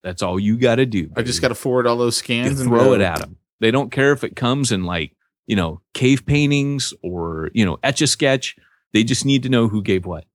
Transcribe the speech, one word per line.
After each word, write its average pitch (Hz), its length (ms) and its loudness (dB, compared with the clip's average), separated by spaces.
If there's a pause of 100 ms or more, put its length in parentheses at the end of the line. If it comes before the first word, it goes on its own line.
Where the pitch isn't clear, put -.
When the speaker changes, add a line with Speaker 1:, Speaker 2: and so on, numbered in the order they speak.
Speaker 1:
That's 92 200 -8
all 92 160 -2
you 107 180 2
gotta 123 300 2
do, 90 300 -4
Speaker 2:
I 120 60 -4
just 120 160 -4
Speaker 1:
baby. - 40 -2
Speaker 2:
gotta 120 140 0
forward 127 300 0
all 120 100 2
those 120 200 -2
scans 123 380 -2
Speaker 1:
You 135 60 -4
Speaker 2:
and 127 100 -2
Speaker 1:
throw 117 140 4
Speaker 2:
go. 135 100 6
Speaker 1:
it 101 60 2
at 85 220 0
'em. - 140 -14 (240)
They 110 100 4
don't 131 200 0
care 139 220 4
if 139 100 0
it - 140 -8
comes 127 340 -2
in, 92 140 -2
like, 85 320 -6 (300)
you 107 100 0
know, 82 240 -2 (140)
cave 131 320 2
paintings 143 680 0 (100)
or, 82 520 -6
you 113 100 2
know, 82 180 0
Etch-a-Sketch. 135 720 0 (380)
They 156 100 4
just - 220 0
need 135 200 2
to 127 40 -4
know 120 200 4
who 104 140 -2
gave 95 220 0
what. 85 300 -10